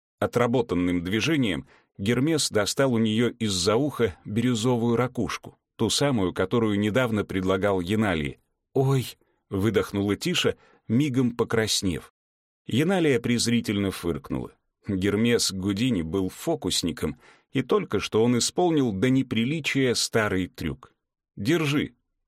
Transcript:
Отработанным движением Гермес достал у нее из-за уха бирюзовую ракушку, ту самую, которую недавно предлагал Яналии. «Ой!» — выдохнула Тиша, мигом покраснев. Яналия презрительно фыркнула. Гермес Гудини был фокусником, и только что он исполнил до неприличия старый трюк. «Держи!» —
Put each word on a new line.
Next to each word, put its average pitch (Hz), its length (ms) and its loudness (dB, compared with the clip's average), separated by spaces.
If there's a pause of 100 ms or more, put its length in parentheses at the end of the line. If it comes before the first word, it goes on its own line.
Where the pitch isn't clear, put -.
(200)
Отработанным 98 840 0
движением 107 640 -2 (300)
Гермес 135 520 0
достал 120 440 0
у 113 40 2
нее 113 320 2
из-за 101 480 0
уха 127 480 0
бирюзовую 117 680 0
ракушку, 123 640 -4 (200)
ту 107 120 0
самую, 117 440 0
которую 104 460 0
недавно 107 440 0
предлагал 95 560 0
Яналии. 87 600 -2 (340)
«Ой!» — 131 440 0 (320)
выдохнула 101 680 0
Тиша, 156 420 -2 (300)
мигом 127 480 2
покраснев. 101 800 -2 (520)
Яналия 156 540 2
презрительно 113 720 0
фыркнула. 69 600 -6 (360)
Гермес 101 640 0
Гудини 98 500 0
был 90 280 -2
фокусником, 85 880 -4 (320)
и 135 100 0
только 175 380 -2
что 110 240 0
он 123 140 2
исполнил 147 540 0
до 95 180 0
неприличия 131 840 0
старый 104 540 0
трюк. - 460 -10 (440)
«Держи!» — 143 580 0 (320)